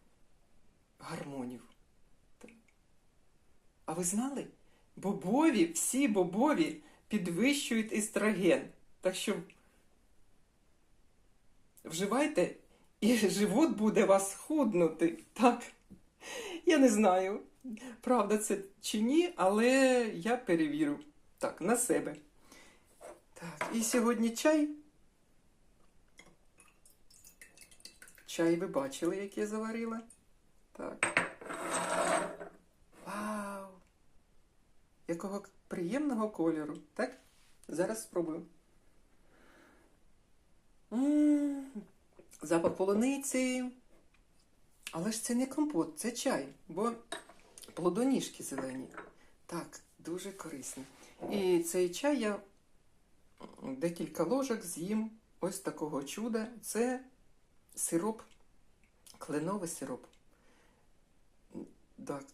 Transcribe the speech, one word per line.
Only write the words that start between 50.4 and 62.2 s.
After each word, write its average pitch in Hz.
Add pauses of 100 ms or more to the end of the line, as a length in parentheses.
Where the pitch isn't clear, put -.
І 185
цей 180
чай 285
я 208 (1200)
декілька 160
ложок 226
з'їм 214 (280)
ось 180
такого 147
чуда. 220 (140)
Це 247 (760)
сироп, 202 (960)
кленовий 165
сироп. 131 (2000)
Так, 139 (100)